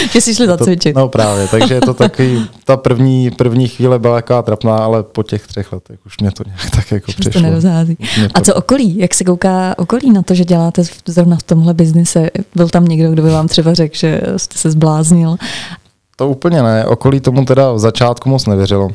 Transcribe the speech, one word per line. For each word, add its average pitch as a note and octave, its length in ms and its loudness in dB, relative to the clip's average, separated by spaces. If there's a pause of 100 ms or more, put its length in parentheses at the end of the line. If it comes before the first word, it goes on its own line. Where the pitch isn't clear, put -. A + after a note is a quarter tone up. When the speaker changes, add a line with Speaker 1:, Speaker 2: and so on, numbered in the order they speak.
Speaker 1:
to, - 40 -
Speaker 2:
Že A#3+ 80 4
si A3+ 140 0
šli A#3+ 100 0
Speaker 1:
je G#3+ 40 2
to, F3 80 0
Speaker 2:
zacvičit. E3+ 400 0
Speaker 1:
no C3+ 120 2
právě, G#2 400 0
takže A2+ 260 2
je B2+ 60 0
to B2+ 140 0
takový, B2+ 520 0 (180)
ta C3+ 120 2
první, B2+ 540 0
první B2 380 0
chvíle B2 300 0
byla A#2+ 180 2
taková A#2+ 260 0
trapná, A2 340 0
ale A2 260 0
po G#2+ 200 -8
těch - 240 -6
třech - 260 -12
letech F#2 340 -16
už - 120 -18
mě G2+ 120 0
to - 160 -8
nějak F#2+ 240 -12
tak - 220 -2
jako G#2 160 -4
Speaker 2:
Už - 60 -8
to - 60 -8
Speaker 1:
přišlo. F3 220 0
Speaker 2:
nerozhází. E3 580 0
Speaker 1:
Už - 180 -6
mě G#3+ 160 2
Speaker 2:
A F3+ 60 2
Speaker 1:
to - 40 -2
Speaker 2:
co - 100 2
okolí? A#3 440 0
Jak F3+ 160 0
se F#3+ 100 -4
kouká F#3 540 0
okolí A#3+ 320 0
na G3 120 4
to, F3+ 120 0
že F3+ 100 2
děláte E3+ 400 0
v-, - 220 -10
zrovna F3 300 2
v D#3+ 60 -6
tomhle E3 320 2
biznise? E3 560 2 (240)
Byl E3+ 140 2
tam F3 160 2
někdo, D#3+ 280 2
kdo D#3+ 100 0
by D#3+ 80 2
vám D#3+ 180 0
třeba E3 260 2
řekl, E3 220 -2
že D#3 240 -2 (160)
jste - 220 -8
se D#3+ 120 -2
zbláznil? D#3+ 640 2 (800)
Speaker 1:
To C3 120 -2
úplně C#3+ 340 0
ne. A2+ 240 0
Okolí C3+ 340 0
tomu C3 240 0
teda B2+ 280 2
v A2+ 60 -2
začátku A#2+ 500 0
moc C3+ 180 0
nevěřilo, G2 480 0